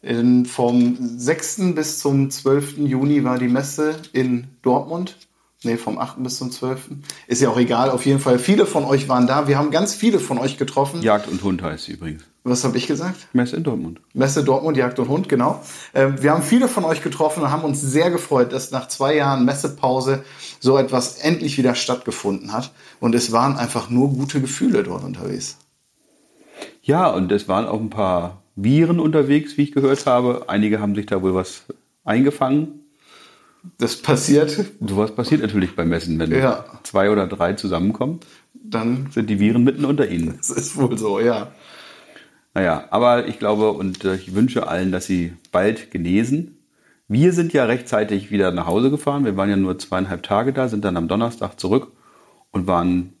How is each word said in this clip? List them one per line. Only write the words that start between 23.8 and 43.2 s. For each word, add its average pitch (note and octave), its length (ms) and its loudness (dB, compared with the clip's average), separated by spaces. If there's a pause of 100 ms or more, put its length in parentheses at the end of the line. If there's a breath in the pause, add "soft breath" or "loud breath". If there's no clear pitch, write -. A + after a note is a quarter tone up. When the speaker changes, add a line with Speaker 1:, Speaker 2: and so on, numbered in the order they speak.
Speaker 1:
nur C3 200 2
gute C#3 300 -2
Gefühle G3+ 400 0
dort F2+ 220 -6
unterwegs. G2 540 -10 (1200 loud breath)
Speaker 2:
Ja, E3 260 2
und F#2 240 0
es G2+ 160 -2
waren G2 200 0
auch G#2+ 120 -4
ein A2 120 -6
paar F#2 500 -2 (140)
Viren D#3 440 2
unterwegs, D3 580 2
wie D3 40 2
ich C#3+ 120 0
gehört C3+ 340 2
habe. B2 400 0
Einige G#2 320 0
haben G2+ 160 -2
sich G2+ 100 -6
da G2 160 -2
wohl F#2 140 2
was - 300 -6 (380)
eingefangen. C#3 760 0 (1000 soft breath)
Speaker 1:
Das A#2 180 -2
passiert. D3 680 2 (140)
Speaker 2:
Sowas G#2 340 0
passiert A2+ 280 0
natürlich G2+ 340 0
bei E2+ 100 0
Messen, E2 320 0
wenn D#2+ 140 0
Speaker 1:
Ja. C3 340 2 (160)
Speaker 2:
zwei G2+ 300 2
oder G2+ 160 2
drei F2+ 260 -2
zusammenkommen, G#2 640 -2 (440 soft breath)
Speaker 1:
Dann B2 480 -4
Speaker 2:
sind A2 180 -2
die G#2 100 0
Viren A2 240 4
mitten C#3 220 2
unter C#3+ 240 2
ihnen. E2 280 -4
Speaker 1:
Das - 120 -8
ist - 280 -6
wohl A#2 200 0
so, G#2 220 -2
ja. A2+ 320 0 (1040 loud breath)
Speaker 2:
Naja, E2+ 380 0
aber A#2+ 360 4